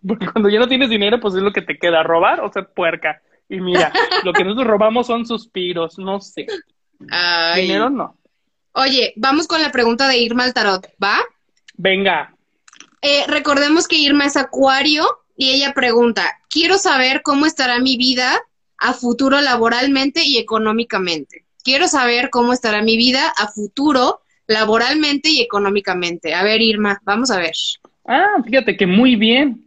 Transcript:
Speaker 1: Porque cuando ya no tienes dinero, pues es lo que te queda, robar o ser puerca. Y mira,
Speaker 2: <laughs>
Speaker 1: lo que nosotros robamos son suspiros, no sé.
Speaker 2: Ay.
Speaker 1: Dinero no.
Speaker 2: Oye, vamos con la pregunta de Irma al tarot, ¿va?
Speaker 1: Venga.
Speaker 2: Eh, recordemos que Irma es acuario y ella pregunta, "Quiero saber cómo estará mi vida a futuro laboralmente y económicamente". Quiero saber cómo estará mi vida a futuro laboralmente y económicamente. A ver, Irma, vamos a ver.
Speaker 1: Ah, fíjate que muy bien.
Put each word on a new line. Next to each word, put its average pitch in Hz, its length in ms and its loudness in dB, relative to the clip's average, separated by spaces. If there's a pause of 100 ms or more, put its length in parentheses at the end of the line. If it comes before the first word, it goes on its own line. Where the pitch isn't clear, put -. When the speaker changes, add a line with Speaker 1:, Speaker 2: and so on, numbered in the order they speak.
Speaker 1:
Porque 196 200 -6
cuando 208 220 0
ya 208 100 2
no 240 100 4
tienes 262 220 2
dinero, 220 300 0
pues 202 140 -2
es 190 80 0
lo 202 100 0
que 196 100 -4
te 160 160 -8
queda, 170 240 2
robar 175 380 2
o 208 120 -6
ser 196 220 -8
puerca. 165 460 -4 (280)
Y 190 120 -8
mira, 180 320 0
Speaker 2:
<laughs> - 320 -2
Speaker 1:
lo 185 80 -2
que 175 100 0
nosotros 220 240 -2
robamos 220 400 2
son 233 200 -4
suspiros, 180 720 -6
no 196 220 -6
sé. - 260 -14 (640)
Speaker 2:
Ay. 170 520 2
Speaker 1:
Dinero 196 280 0
no. 240 260 -6 (560)
Speaker 2:
Oye, 254 440 0
vamos 277 300 0
con 320 160 -2
la 294 80 0
pregunta 240 380 2
de 262 100 2
Irma 240 260 0
al 247 100 -2
tarot, 190 320 0 (160)
¿va? 208 160 0 (580)
Speaker 1:
Venga. 190 580 0 (680)
Speaker 2:
Eh, 285 260 2
recordemos 294 580 2
que 330 100 0
Irma 285 280 2
es 277 120 -2
acuario 269 680 0 (320)
y 254 140 0
ella 277 240 -2
pregunta, 233 640 0 (100)
"Quiero 339 300 0
saber 277 440 0
cómo 285 240 0
estará 254 340 -2
mi 262 180 0
vida 254 420 0 (380)
a 247 160 -2
futuro 262 480 0
laboralmente 269 840 0
y 285 140 0
económicamente". 220 1040 -4 (180)
Quiero 277 240 0
saber 247 440 0
cómo 247 220 2
estará 220 300 -2
mi 226 140 2
vida 254 420 0
a 214 100 -2
futuro 269 720 -2 (260)
laboralmente 254 840 0
y 294 100 2
económicamente. 196 920 -2
A 175 80 -2
ver, 220 180 2
Irma, 208 440 0
vamos 220 260 -2
a 196 80 0
ver. 165 140 -4 (540)
Speaker 1:
Ah, 370 380 2
fíjate 220 320 0
que 196 100 0
muy 233 300 4
bien. 233 500 2